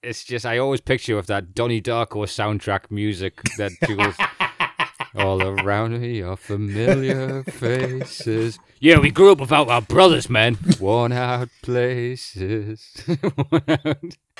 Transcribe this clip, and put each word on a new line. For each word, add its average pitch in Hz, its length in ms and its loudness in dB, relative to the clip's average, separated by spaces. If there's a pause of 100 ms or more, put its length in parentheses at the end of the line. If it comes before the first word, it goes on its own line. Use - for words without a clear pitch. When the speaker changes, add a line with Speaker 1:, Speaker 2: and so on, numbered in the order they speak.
Speaker 1:
it's 120 180 -10
just, 120 240 -8
I 117 120 0
always 135 220 0
picture 131 320 -2
you 107 40 0
with 101 100 -4
that 95 260 -4
Donnie 117 300 -2
Darko 117 460 -4
soundtrack 104 640 -4
music 101 500 -4 (160)
that 101 140 -4 (160)
goes, 202 260 -2 (1000)
Speaker 2:
<laughs> - 20 -
Speaker 1:
"All 95 260 0
around 101 580 -2
me 120 220 -6
are 92 140 -6
familiar 131 1040 -2
faces." 123 1160 -4 (180)
Yeah, 160 200 8
we 143 120 4
grew 196 220 8
up 151 80 6
without 139 300 2
our 120 100 4
brothers, 151 480 4
man. 113 300 2 (200)
Worn 117 320 0
out 123 380 -2 (140)
places. 120 1300 -4 (120)
<laughs> 165 180 -4 (280)
Worn 165 180 2
out. 151 280 0 (440)